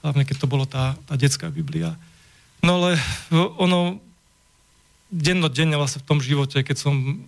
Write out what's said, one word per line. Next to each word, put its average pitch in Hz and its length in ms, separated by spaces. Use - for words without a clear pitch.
Hlavne, 139 200
keď 135 160
to 139 80
bolo 135 200
tá, 131 280
tá 139 80
detská 139 320
Biblia. - 480
No 180 200
ale 175 200
ono, 180 400
dennodenne 160 680
vlastne 143 280
v - 40
tom 147 120
živote, 139 440
keď 139 160
som 143 460